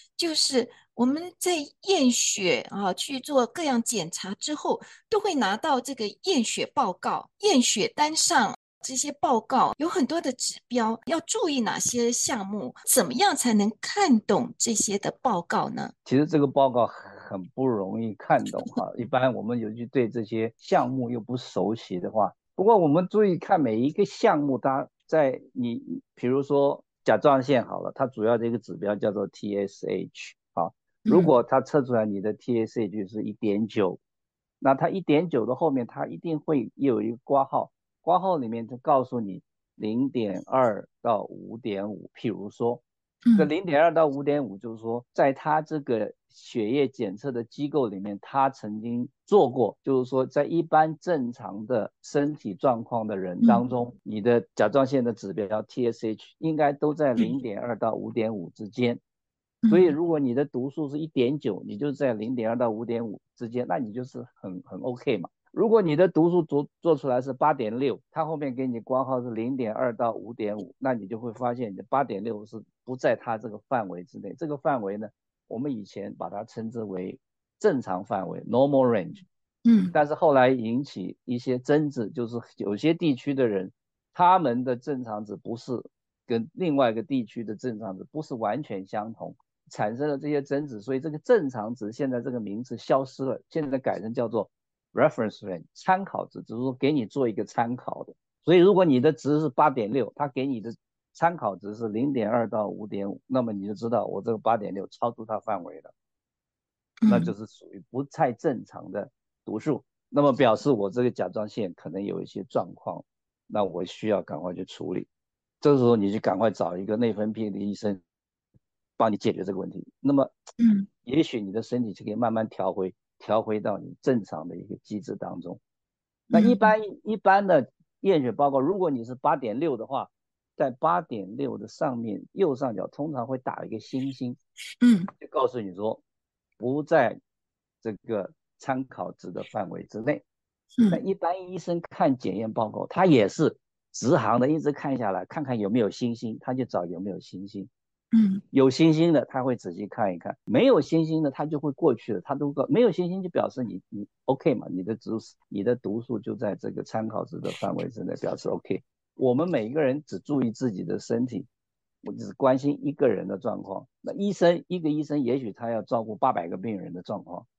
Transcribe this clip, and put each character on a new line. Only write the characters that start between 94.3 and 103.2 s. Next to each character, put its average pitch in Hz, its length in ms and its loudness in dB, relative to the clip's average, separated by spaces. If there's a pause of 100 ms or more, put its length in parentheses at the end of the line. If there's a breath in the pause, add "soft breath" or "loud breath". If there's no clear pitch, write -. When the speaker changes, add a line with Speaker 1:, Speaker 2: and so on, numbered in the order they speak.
Speaker 2:
reference 113 480 0
range， 92 240 -10 (100)
参 190 300 0
考 95 220 -6
值， - 160 -14
只 110 120 -14
是 117 60 -6
说 131 120 -2
给 131 200 0
你 135 120 0
做 123 240 0
一 107 40 -4
个 104 120 -4
参 117 320 -2
考 - 280 -10
的。 - 100 -20 (280)
所 160 120 4
以 185 40 10
如 185 140 8
果 185 120 6
你 135 160 6
的 156 120 4
值 151 260 0
是 156 120 0
八 151 180 4
点 117 240 -2
六， 131 240 -2
他 143 120 -2
给 131 180 -4
你 127 140 -2
的 113 140 -10 (380)
参 175 240 0
考 107 200 -4
值 101 180 -10
是 113 140 -6
零 120 240 -2
点 110 180 0
二 117 180 0
到 104 200 -2
五 95 180 -10
点 101 240 -6
五， - 160 -12